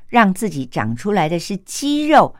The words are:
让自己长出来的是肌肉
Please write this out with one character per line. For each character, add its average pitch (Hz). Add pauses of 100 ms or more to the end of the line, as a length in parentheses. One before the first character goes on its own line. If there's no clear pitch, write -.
让 220
自 208
己 139
长 113
出 202
来 180
的 170
是 180
肌 294
肉 254